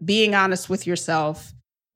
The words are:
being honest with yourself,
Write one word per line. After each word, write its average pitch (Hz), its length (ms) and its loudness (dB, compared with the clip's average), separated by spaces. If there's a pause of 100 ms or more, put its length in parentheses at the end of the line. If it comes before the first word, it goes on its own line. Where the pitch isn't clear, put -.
being 208 300 2
honest 190 340 2
with 185 160 -4
yourself, 165 680 -2 (440)